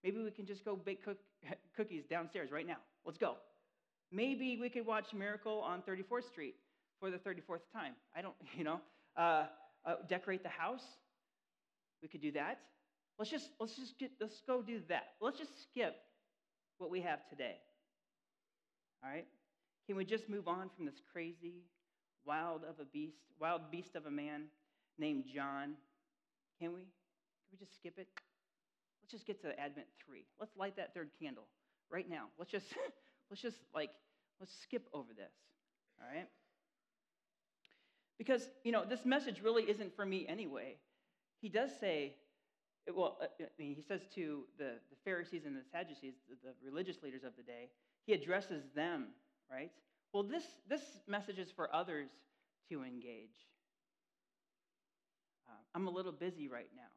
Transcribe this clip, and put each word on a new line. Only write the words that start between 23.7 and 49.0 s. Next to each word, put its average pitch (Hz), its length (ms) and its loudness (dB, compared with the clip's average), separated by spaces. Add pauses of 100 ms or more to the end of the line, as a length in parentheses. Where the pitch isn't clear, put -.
of 156 100 -4
a 147 60 -4
man 147 320 -2 (540)
named 151 360 2
John? 139 400 -2 (840)
Can 170 120 -2
we? 175 120 -6
Can - 680 -20
we 190 60 -20
just 190 180 -18
skip 175 220 -12
it? 185 100 -10 (920)
Let's 208 100 -18
just 226 140 -10
get 196 160 -2
to 151 180 -2
Advent 143 280 -4 (180)
three. 139 200 -16 (140)
Let's 214 160 -6
light 190 220 0
that - 160 -2
third 160 160 -4 (120)
candle 123 260 -6 (440)
right 175 180 -2
now. 151 160 -4 (120)
Let's 175 140 -8
just, 196 160 0 (320)
<laughs> - 300 -20
let's 202 120 -10
just, 233 160 -2 (160)
like, 151 160 2 (500)
let's 190 220 -14
skip 226 320 -2
over 131 240 -4
this, 98 160 -10 (680)
all 117 160 -14
right? 180 120 -6 (1900)
Because, 233 280 6 (160)
you 233 80 4
know, 220 140 8
this 233 200 2
message 254 380 6
really 226 200 8
isn't 208 320 2
for 208 100 0
me 190 220 2
anyway. 151 480 -2 (640)
He 214 80 -2
does 233 300 4
say, 151 340 2 (800)
well, 170 260 4
uh, 160 60 0 (140)
I 165 60 -4 (120)
mean, 143 160 -4
he 151 80 -8
says 190 200 -2 (120)
to 151 300 -2 (160)
the, 135 140 -2 (180)
the 143 120 -20
Pharisees 175 420 -2
and 143 100 -2
the 131 160 -6
Sadducees, 151 420 -6 (160)
the, 123 140 -14
the 127 100 -12 (100)
religious 160 380 -4
leaders 131 220 -8
of 127 120 -6
the 120 80 -18
day, 120 260 -10 (360)
he 214 80 8
addresses 180 500 2 (120)
them, 151 320 2 (440)